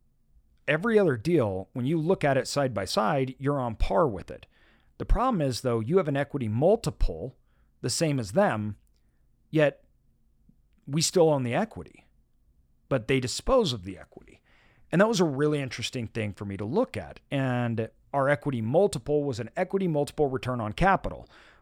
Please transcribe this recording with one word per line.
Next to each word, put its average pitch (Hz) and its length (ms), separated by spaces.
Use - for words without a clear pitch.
"Every 185 320
other 170 200
deal, 107 560
when 123 120
you 160 140
look 165 240
at 139 140
it 120 100
side 135 260
by 101 120
side, 143 520
you're 139 220
on 117 160
par 185 320
with 92 240
it. - 160
The - 80
problem 226 360
is, 131 200
though, 117 200
you 131 160
have 180 100
an 139 100
equity 139 300
multiple 123 880
the 131 80
same 143 300
as 101 120
them, 110 460
yet 151 320
we 147 140
still 160 280
own 143 140
the 120 100
equity, - 540
but 123 180
they 135 120
dispose 196 540
of 98 100
the 95 140
equity." - 440
And - 80
that 214 100
was 220 100
a 185 60
really 147 360
interesting 120 460
thing 107 260
for 107 120
me 98 120
to 104 80
look 139 320
at. 76 220
And 123 600
our 139 160
equity 143 320
multiple 151 600
was 131 160
an 110 160
equity 185 320
multiple 147 400
return 127 340
on 107 100
capital, 104 560